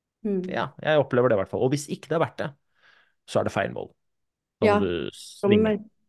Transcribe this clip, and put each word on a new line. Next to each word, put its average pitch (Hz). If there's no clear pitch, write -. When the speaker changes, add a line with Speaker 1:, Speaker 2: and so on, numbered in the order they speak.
Speaker 1:
Mm. 196
Speaker 2:
Ja, -
jeg 151
opplever 127
det 110
i 95
hvert 98
fall. 98
Og 131
hvis 143
ikke -
det 160
er 160
verdt -
det, 110
så 107
er 101
det -
feil 62
mål. 50
Da -
må -
Speaker 1:
Ja, 104
Speaker 2:
du 95
Speaker 1:
da 202
må 208
Speaker 2:
svinge. 220
Speaker 1:
vi 214